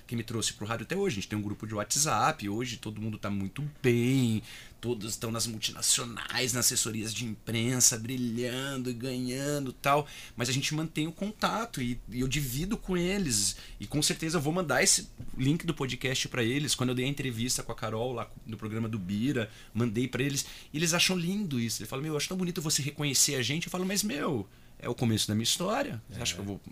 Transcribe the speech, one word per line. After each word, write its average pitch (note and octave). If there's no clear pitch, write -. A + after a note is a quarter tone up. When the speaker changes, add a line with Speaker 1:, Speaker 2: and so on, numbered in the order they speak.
Speaker 1:
que B2
me A#2
trouxe A2
pro G#2
rádio A2+
até E3
hoje. G3
A G#2
gente -
tem G#2+
um -
grupo G2+
de A2
WhatsApp, B2
hoje A2+
todo G#2+
mundo G#2+
tá G#2
muito G2+
bem, A#2+
todos A#2
estão A2+
nas A2+
multinacionais, A#2
nas B2
assessorias A2
de A2+
imprensa, A2+
brilhando B2
e -
ganhando B2+
e -
tal. D3
Mas A#2+
a B2+
gente C#3
mantém D#3
o E3
contato G#3
e, A#2+
e B2
eu C3
divido C#3+
com -
eles. F3
E G#2
com C#3
certeza D#3+
eu D#3+
vou D3
mandar D#3
esse -
link D3
do E3
podcast C3
pra B2+
eles. C3
Quando B2+
eu B2+
dei B2+
a C3+
entrevista B2+
com -
a A2+
Carol A2+
lá A2+
no A2
programa A2
do A2
Bira, G#2+
mandei A#2
pra B2
eles. C#3
E -
eles D#3+
acham F3+
lindo F3
isso. A#2
Eles A2
falam, C3
"Meu, D#3
eu D3
acho C#3+
tão F#3+
bonito F3+
você D3+
reconhecer C#3+
a B2+
gente." C#3
Eu -
falo, F#3
"Mas, G3
meu, G#3
é -
o A#2+
começo A2+
da G#2+
minha A2
história. G#3+
Você F#2+
acha A#2+
Speaker 2:
É. -
Speaker 1:
que -
eu G2+
vou G2